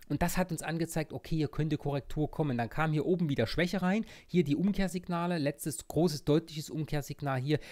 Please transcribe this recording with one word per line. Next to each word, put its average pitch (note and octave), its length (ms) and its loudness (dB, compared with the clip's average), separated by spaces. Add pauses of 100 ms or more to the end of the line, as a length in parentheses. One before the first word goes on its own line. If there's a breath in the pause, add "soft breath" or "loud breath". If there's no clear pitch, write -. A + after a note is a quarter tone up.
und D3 120 0
das F3 160 2
hat F#3 140 2
uns D#3 100 -4
angezeigt, D#3+ 520 -2
okay, D#3+ 240 -2
hier D3 100 2
könnte D3+ 300 0
Korrektur C#3+ 520 -2
kommen. C#3+ 280 0
Dann A#2 120 -2
kam D#3 220 0
hier D3+ 160 2
oben E3+ 200 2
wieder B2 200 2
Schwäche F3+ 340 0
rein, G3 240 2 (220 loud breath)
hier F3 160 4
die C#3+ 140 0
Umkehrsignale, F3+ 800 0
letztes C#3+ 480 -2
großes, D3+ 380 2
deutliches D#3 440 2
Umkehrsignal C#3+ 680 -4
hier, C#3+ 200 2 (120 loud breath)